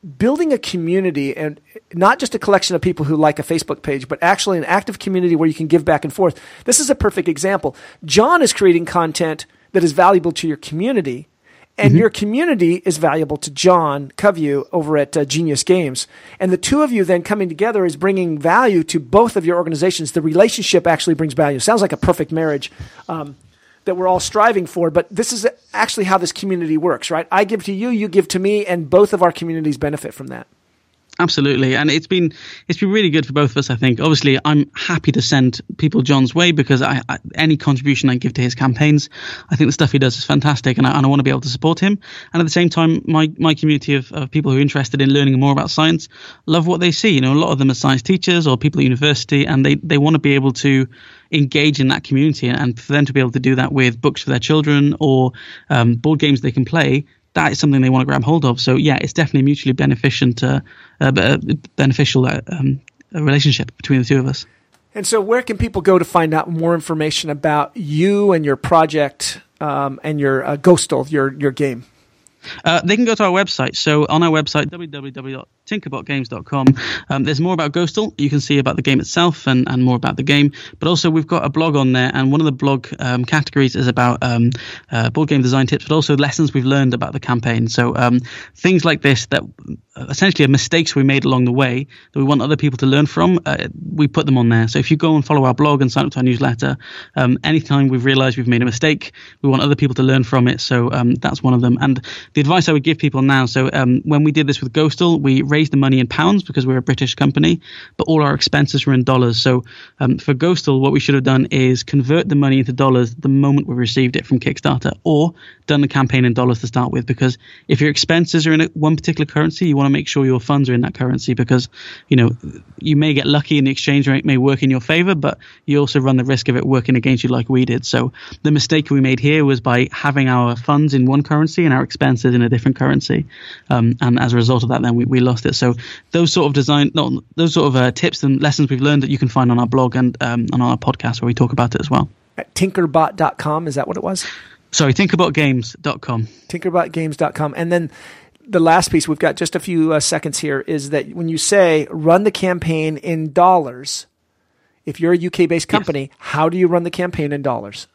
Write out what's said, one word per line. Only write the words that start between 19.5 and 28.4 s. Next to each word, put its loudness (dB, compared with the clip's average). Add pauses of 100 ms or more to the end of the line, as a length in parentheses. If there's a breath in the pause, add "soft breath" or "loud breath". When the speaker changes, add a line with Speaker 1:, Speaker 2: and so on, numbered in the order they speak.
Speaker 1:
organizations. -2
The -2
relationship 2
actually 0
brings -4
value. 0
Sounds 2
like 0
a -8
perfect -2
marriage, -4 (340 loud breath)
um, -12 (480 soft breath)
that -2
we're -2
all 2
striving 2
for, -2
but 0
this -4
is -4 (260)
actually -2
how 2
this -4
community -4
works, -2
right? -4
I 4
give -6
to -6
you, -4
you -2
give 2
to -2
me, 0